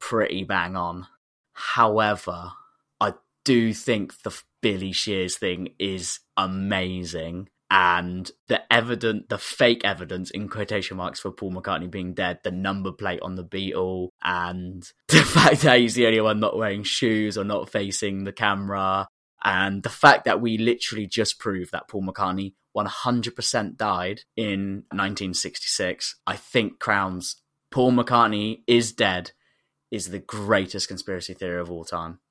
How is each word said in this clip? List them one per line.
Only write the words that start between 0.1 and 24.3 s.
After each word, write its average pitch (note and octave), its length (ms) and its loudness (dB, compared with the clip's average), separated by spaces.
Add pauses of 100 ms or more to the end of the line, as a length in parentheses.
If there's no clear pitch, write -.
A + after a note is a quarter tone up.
bang F#2 320 0
on. F2 300 -6 (460)
However, G#2 1000 0 (480)
I G2+ 140 0 (300)
do A#2 280 4
think G#2+ 500 -2
the G#2+ 80 -8
f-, - 140 -12 (200)
Billy F#2+ 280 -2
Shears F#2+ 440 -2
thing F2+ 420 -4
is F#2+ 420 -6 (160)
amazing. F#2 1120 -4 (220)
And F2+ 600 2 (180)
the A2+ 140 0 (100)
evident-, A2+ 560 2
the G#2 100 -2
fake A#2+ 460 2
evidence, F#2 460 -4
in G2+ 180 -8
quotation G2+ 480 -4
marks, F2+ 240 -6
for G2 120 -8
Paul F#2+ 200 -8
McCartney F2+ 380 -4
being F2+ 240 -6
dead, F2+ 300 -2
the G2+ 60 -4
number F#2+ 420 -4
plate F#2 300 -6
on F#2 120 -8
the F2+ 100 -10
Beatle, F#2 640 -4 (140)
and F2+ 600 -4 (160)
<laughs> - 100 -14
the D#3+ 140 8
fact D#3 400 6
that B2+ 180 8
he's A2+ 140 2
the A#2+ 120 4
only A2+ 140 6
one G#2+ 200 2
not A2 160 2
wearing G#2 280 -2
shoes G#2+ 520 0
or G2 80 -2
not G#2 260 -4
facing G2 540 -4
the G2 80 -6
camera, G2 760 0 (340)
and G2 400 0
the - 60 -6
fact - 380 6
that A2 140 4
we A2+ 160 0
literally A2 500 -2
just - 320 -2
proved F#2 340 -4
that - 160 -8
Paul G2+ 180 -6
McCartney F#2+ 480 -4 (180)
one G#2 140 -2
hundred A#2+ 500 -2
percent A2 400 0
died G2 440 -2 (160)